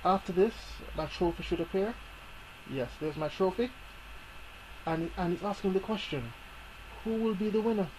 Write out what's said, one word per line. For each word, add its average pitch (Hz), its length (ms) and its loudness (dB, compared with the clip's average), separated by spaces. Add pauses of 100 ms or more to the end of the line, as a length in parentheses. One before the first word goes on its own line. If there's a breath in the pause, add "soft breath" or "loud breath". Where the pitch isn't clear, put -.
After 190 280 4
this, 190 220 8 (420)
my 156 100 0
trophy 170 380 2
should - 160 0
appear. 190 340 2 (760)
Yes, 131 180 0 (100)
there's 151 180 -2
my 151 100 0
trophy. 190 420 2 (1160)
And, 165 320 0
and 175 160 2
it's 175 100 -2
asking 196 300 2
the 185 60 6
question, 147 520 -2 (720)
who 220 120 0
will 220 200 4
be 214 140 2
the 214 120 4
winner? 214 260 4 (120)